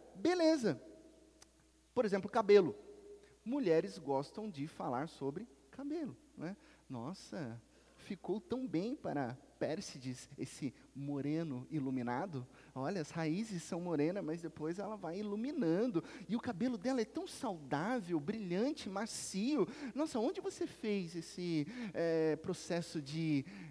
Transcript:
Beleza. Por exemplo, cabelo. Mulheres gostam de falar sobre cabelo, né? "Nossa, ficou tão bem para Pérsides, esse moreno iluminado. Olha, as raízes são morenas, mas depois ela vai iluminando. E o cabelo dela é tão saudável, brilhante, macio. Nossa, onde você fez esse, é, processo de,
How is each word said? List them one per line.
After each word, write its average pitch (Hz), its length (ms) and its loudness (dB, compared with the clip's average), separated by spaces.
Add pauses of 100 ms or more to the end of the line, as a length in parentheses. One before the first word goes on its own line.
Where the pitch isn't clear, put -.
(140)
Beleza. 311 680 4 (1120)
Por 240 120 2
exemplo, 196 260 2
cabelo. 202 440 10 (720)
Mulheres 196 540 4
gostam 143 500 -2
de 147 180 -6
falar 156 420 -2
sobre 151 380 -6 (240)
cabelo, 285 460 -6 (200)
né? 175 200 -8 (320)
"Nossa, 127 720 -8 (360)
ficou 196 440 -6
tão 262 260 -4
bem 202 300 0
para 139 400 -2 (220)
Pérsides, 131 800 -4
esse - 340 -6 (220)
moreno 143 720 -2
iluminado. 131 800 -2 (260)
Olha, 151 280 -2
as 147 100 -6
raízes 170 540 -2
são 170 160 -4
morenas, 175 440 0
mas 165 160 -4
depois 160 380 -6
ela 202 180 -6
vai 175 220 -6
iluminando. 208 840 2 (260)
E 208 80 0
o 233 40 0
cabelo 233 380 0
dela 247 220 2
é 220 40 2
tão 320 220 -6
saudável, 175 920 -2
brilhante, 214 680 0
macio. 214 800 0 (300)
Nossa, 285 240 0
onde 330 200 2
você 381 240 -4
fez 196 520 -2
esse, 165 500 0 (260)
é, 160 440 4
processo 170 680 -4
de, 147 420 2 (260)